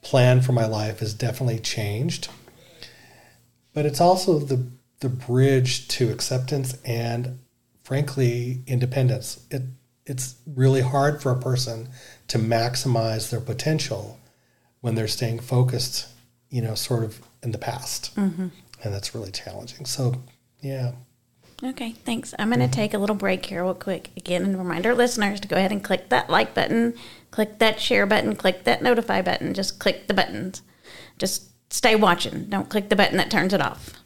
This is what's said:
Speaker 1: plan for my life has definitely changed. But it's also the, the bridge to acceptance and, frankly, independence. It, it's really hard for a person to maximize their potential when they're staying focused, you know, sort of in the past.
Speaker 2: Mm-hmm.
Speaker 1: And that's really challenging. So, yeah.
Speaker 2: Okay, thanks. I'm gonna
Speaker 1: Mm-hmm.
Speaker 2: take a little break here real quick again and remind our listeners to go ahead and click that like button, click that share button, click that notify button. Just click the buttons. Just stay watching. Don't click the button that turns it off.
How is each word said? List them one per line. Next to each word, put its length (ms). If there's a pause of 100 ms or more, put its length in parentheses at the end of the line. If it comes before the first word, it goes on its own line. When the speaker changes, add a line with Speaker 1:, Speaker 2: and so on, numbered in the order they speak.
Speaker 1:
plan 380
for 120
my 140
life 340
has 120
definitely 460
changed. 680 (1400)
But 140
it's 140
also 380
the, 260 (360)
the 80
bridge 800
to 220
acceptance 760
and, 540 (440)
frankly, 840
independence. 840
It, 120 (440)
it's 300 (100)
really 360
hard 400
for 100
a 80
person 480 (400)
to 100
maximize 920
their 100
potential 760 (640)
when 140
they're 140
staying 320
focused, 680 (440)
you 120
know, 120
sort 300
of 160 (220)
in 100
the 60
past. 580
Speaker 2:
Mm-hmm. 320 (340)
Speaker 1:
And 100
that's 220
really 180
challenging. 540
So, 280 (460)
yeah. 320 (680)
Speaker 2:
Okay, 300 (120)
thanks. 340
I'm 120
gonna 140
Speaker 1:
Mm-hmm. 80
Speaker 2:
take 200
a 60
little 180
break 300
here 180
real 100
quick 420
again 280
and 140
remind 280
our 80
listeners 460
to 80
go 80
ahead 160
and 100
click 280
that 180
like 260
button, 380 (380)
click 300
that 200
share 240
button, 320
click 280
that 180
notify 400
button. 320
Just 240
click 280
the 60
buttons. 480 (560)
Just 280 (280)
stay 240
watching. 540
Don't 180
click 220
the 60
button 200
that 140
turns 240
it 80
off. 320 (120)